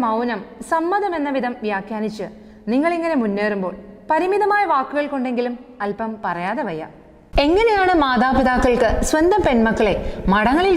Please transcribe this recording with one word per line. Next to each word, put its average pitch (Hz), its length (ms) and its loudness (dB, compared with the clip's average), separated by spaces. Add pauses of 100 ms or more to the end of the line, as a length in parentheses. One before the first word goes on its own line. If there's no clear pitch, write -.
മൗനം 226 360 -2 (320)
സമ്മതം 359 480 0
എന്ന 285 180 -4
വിധം 247 160 -4 (100)
വ്യാഖ്യാനിച്ച് 214 640 -6 (460)
നിങ്ങളിങ്ങനെ 330 500 0
മുന്നേറുമ്പോൾ 202 520 -2 (360)
പരിമിതമായ 392 540 2 (100)
വാക്കുകൾ 294 400 -2
കൊണ്ടെങ്കിലും 247 400 -2 (320)
അല്പം 220 260 -6 (140)
പറയാതെ 185 420 -4
വയ്യ. 156 180 -8 (600)
എങ്ങനെയാണ് 381 480 4 (100)
മാതാപിതാക്കൾക്ക് 254 840 2 (200)
സ്വന്തം 349 380 4
പെൺമക്കളെ 220 480 2 (380)
മഠങ്ങളിൽ 285 440 4